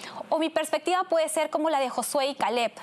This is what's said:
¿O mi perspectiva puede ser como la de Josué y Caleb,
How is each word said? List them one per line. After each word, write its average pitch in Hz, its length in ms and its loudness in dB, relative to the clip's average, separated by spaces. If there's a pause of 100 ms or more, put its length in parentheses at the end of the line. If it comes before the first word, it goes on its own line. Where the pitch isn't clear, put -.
(300)
¿O 320 80 2
mi 320 100 2
perspectiva 320 640 0
puede 320 180 2
ser 311 220 0
como 311 180 0
la 302 100 2
de 262 120 0
Josué 269 380 0
y 277 80 -4
Caleb, 226 360 0 (100)